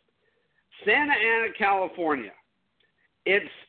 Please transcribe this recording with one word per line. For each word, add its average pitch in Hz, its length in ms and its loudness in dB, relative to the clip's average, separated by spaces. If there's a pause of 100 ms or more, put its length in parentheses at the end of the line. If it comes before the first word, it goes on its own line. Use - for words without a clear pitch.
(840)
Santa 277 300 2
Ana, 226 420 0
California. 170 760 0 (920)
It 190 180 2 (260)